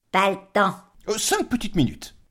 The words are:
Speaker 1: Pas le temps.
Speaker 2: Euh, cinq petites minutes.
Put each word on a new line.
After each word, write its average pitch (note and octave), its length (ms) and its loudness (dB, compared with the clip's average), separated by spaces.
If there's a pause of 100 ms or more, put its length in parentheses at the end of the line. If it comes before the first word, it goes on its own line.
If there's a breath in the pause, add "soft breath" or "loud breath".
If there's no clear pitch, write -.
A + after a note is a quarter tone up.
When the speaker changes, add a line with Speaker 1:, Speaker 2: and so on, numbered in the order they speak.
(100)
Speaker 1:
Pas G3 220 2
le F#3+ 60 -6 (140)
temps. G3 220 2 (340)
Speaker 2:
Euh, G#3+ 100 -2
cinq - 300 0
petites G#3+ 280 -4
minutes. - 400 -2 (140)